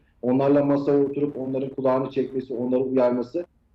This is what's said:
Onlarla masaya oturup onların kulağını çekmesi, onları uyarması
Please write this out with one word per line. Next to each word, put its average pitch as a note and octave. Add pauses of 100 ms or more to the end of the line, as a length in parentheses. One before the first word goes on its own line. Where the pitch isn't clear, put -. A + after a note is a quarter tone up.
(220)
Onlarla C#3
masaya C#3+
oturup C#3+
onların C3
kulağını C3
çekmesi, B2+
onları B2+
uyarması B2+ (300)